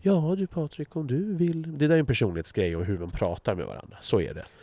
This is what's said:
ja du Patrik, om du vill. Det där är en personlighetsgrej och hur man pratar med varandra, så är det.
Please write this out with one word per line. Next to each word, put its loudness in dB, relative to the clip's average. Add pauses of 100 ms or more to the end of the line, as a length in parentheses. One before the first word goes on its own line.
ja 4
du 0
Patrik, -6
om -4
du -2
vill. -2
Det 4
där 6
är 6
en 4
personlighetsgrej 0
och -2
hur -2
man -6
pratar -2
med -4
varandra, -14
så 2
är -2
det. -12 (180)